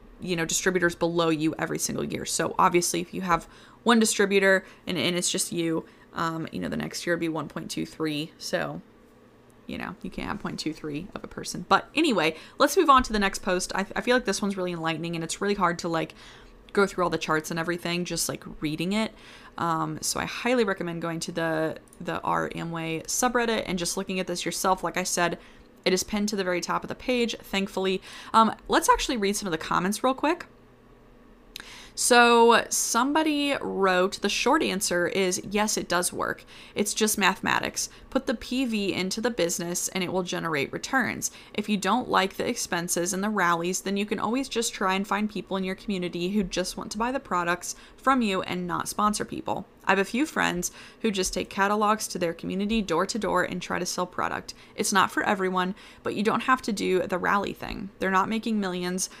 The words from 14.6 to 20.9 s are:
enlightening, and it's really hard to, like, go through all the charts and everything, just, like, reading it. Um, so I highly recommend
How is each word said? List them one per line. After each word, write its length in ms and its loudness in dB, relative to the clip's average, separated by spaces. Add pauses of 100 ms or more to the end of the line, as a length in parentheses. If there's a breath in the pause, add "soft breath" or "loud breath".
enlightening, 420 -2
and 80 -4
it's 180 -6
really 140 2
hard 260 2
to, 80 -4
like, 260 0 (580 loud breath)
go 140 6
through 180 0
all 60 2
the 80 0
charts 340 0
and 80 -2
everything, 440 -2
just, 240 -2
like, 140 -6 (180)
reading 340 -2
it. 200 -2 (420 loud breath)
Um, 440 -2
so 180 -2
I 60 -2
highly 400 2
recommend 380 -2